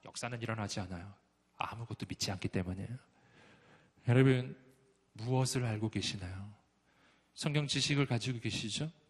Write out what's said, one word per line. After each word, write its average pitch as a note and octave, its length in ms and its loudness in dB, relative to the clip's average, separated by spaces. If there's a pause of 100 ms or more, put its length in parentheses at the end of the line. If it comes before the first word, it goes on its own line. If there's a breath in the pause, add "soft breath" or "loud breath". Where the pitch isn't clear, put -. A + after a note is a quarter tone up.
역사는 A#2+ 360 -6
일어나지 A2+ 400 -2
않아요. F#2 320 -8 (440)
아무것도 - 500 -6
믿지 - 240 -4
않기 - 180 -4
때문이에요. F#2 400 -4 (1160 loud breath)
여러분, B2+ 500 6 (560)
무엇을 B2+ 500 0
알고 A2 260 0
계시나요? F#2+ 640 -4 (840 soft breath)
성경 D3 320 2
지식을 C#3 400 4
가지고 A#2+ 320 0
계시죠? A2 520 -2 (180)